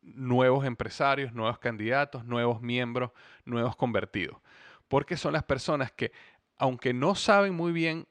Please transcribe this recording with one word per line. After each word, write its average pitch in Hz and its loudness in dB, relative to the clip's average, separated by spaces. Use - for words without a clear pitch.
nuevos 127 2
empresarios, 135 -2
nuevos 117 -2
candidatos, 120 -2
nuevos 120 0
miembros, 120 -4
nuevos 120 -2
convertidos. 101 -2
Porque 139 0
son 151 -4
las 151 0
personas 139 -2
que, - -6
aunque 127 0
no 147 0
saben 202 4
muy 170 -2
bien 165 -2